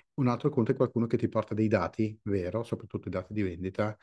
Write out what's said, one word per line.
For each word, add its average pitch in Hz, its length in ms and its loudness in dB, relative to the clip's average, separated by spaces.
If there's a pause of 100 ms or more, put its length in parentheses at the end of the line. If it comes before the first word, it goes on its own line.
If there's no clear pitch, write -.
(140)
Un 131 140 2
altro 123 220 2
conto 120 220 2
è 120 40 0
qualcuno 117 300 2
che 117 100 2
ti 104 120 0
porta 107 260 -2
dei 107 140 2
dati, 107 540 0
vero, 98 400 -2
soprattutto - 460 -8
i - 20 -6
dati 92 220 -6
di 104 100 -2
vendita, 95 600 -2